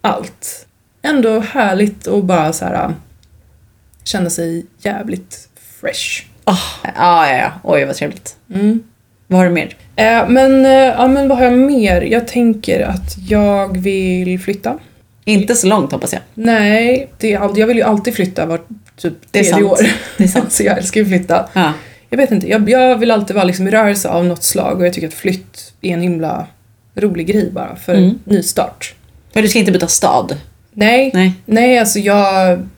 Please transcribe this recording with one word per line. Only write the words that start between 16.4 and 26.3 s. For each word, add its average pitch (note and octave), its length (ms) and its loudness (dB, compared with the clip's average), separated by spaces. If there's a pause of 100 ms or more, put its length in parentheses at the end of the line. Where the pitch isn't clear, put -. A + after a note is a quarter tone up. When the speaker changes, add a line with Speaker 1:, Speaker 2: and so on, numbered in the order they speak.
Speaker 1:
det A3 160 -2
är G3 60 -2
all-, G3+ 200 -2
jag A3 80 2
vill A#3+ 100 2
ju A3 60 2
alltid G#3+ 320 -2
flytta F3+ 300 -4
var E3 120 -4 (440)
typ F3+ 120 -6 (180)
Speaker 2:
Det G#3 80 0
är G3 40 4
Speaker 1:
tredje E3+ 80 2
Speaker 2:
sant. G3+ 140 4
Speaker 1:
år. G3 220 4 (300)
Speaker 2:
Det G3 60 2
är F#3 40 4
sant. A3+ 240 -2
Speaker 1:
<laughs> - 0 -
Så - 120 -2
jag G3 140 0
älskar F3+ 240 -4
ju G#3 40 2
att G3 40 -2
flytta. F#3 440 0
Speaker 2:
Ja. D#3+ 200 0 (360)
Speaker 1:
Jag A#3 80 -2
vet C4+ 140 2
inte, F#3 180 -2
jag, G#3 200 2
jag B3+ 280 4
vill A3+ 140 0
alltid G3+ 240 -2
vara F#3+ 100 2
liksom F#3 220 0
i G3 40 0
rörelse G#3 380 0
av F3 160 0
något F3 180 -2
slag, - 360 -2
och F3 60 2
jag F3 80 0
tycker E3 140 -6
att D#3+ 60 -10
flytt - 680 -8
är F3+ 120 -4
en E3+ 80 -4
himla E3 460 -4 (480)